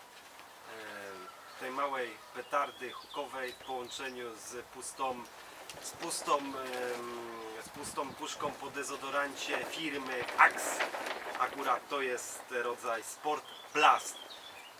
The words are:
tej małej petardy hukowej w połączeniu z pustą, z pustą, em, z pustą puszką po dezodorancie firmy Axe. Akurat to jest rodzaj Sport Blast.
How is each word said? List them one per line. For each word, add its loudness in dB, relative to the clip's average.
tej -4
małej 2
petardy 2
hukowej -4
w -12
połączeniu -4
z -8
pustą, -2
z -6
pustą, 2
em, -2
z -10
pustą -4
puszką -2
po -8
dezodorancie 0
firmy 0
Axe. 8
Akurat 2
to 2
jest -2
rodzaj 0
Sport -2
Blast. 8